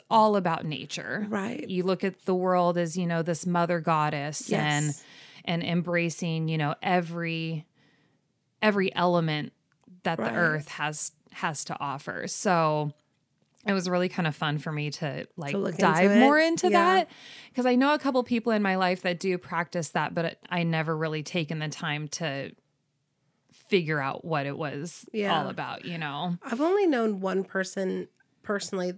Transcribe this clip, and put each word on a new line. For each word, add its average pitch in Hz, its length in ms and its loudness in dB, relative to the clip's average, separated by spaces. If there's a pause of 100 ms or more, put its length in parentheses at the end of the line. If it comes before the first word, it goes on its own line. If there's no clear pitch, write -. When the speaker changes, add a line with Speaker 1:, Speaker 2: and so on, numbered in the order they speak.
Speaker 1:
all 214 280 6
about 175 280 0
nature. 151 600 -6
Speaker 2:
Right. 208 420 -6
Speaker 1:
You 180 140 0
look 185 220 0
at 185 180 -6
the 190 100 0
world 180 440 4
as, 170 200 0
you 180 80 0
know, 170 160 0
this 165 240 -2
mother 175 360 2
goddess 151 680 0
and, 151 360 2
Speaker 2:
Yes. 147 180 -2 (400)
Speaker 1:
and 170 180 -2
embracing, 170 840 -2
you 160 100 0
know, 147 240 0
every, 165 840 -2 (960)
every 202 340 2
element 165 560 2 (520)
that 170 120 -2
the 131 80 -4
Speaker 2:
Right. 113 120 -2
Speaker 1:
earth 156 340 0
has, 151 420 -4 (220)
has 160 320 -4
to - 160 -8
offer. 143 480 -6
So 156 640 2 (720)
it 202 60 2
was 185 160 0
really 180 180 2
kind 180 200 -2
of 147 80 -2
fun 151 240 -2
for 156 120 -8
me 151 200 -4
to, 143 440 -6
like, 143 160 -6
Speaker 2:
To 170 60 -2
look 190 180 -4
Speaker 1:
dive 165 360 4
Speaker 2:
into 202 60 6
it. - 40 8
Speaker 1:
more 285 180 8
into 330 300 2
Speaker 2:
Yeah. 359 300 6
Speaker 1:
that, 320 100 0 (440)
'cause 247 120 0
I 254 100 4
know 269 200 6
a 302 40 0
couple 262 240 2
people 233 300 0
in 214 80 2
my 190 140 2
life 185 260 2
that 180 180 -2
do 185 200 0
practice 170 500 -4
that, 156 240 0
but 170 240 -2 (120)
I 175 140 0
never 160 320 0
really 156 280 -2
taken 160 360 -4
the 151 80 -4
time 151 420 -6
to 139 420 -6 (1000)
figure 160 480 0
out 135 240 -6
what 151 220 -2
it 139 120 -6
was 147 540 -8
Speaker 2:
Yeah. 202 220 -2 (100)
Speaker 1:
all 135 60 -6
about, - 360 -8
you 170 120 -8
know? 160 460 -4
Speaker 2:
I've 233 180 -4
only 381 240 2
known 226 340 0
one 190 240 -2
person 190 640 -4 (360)
personally 190 540 -4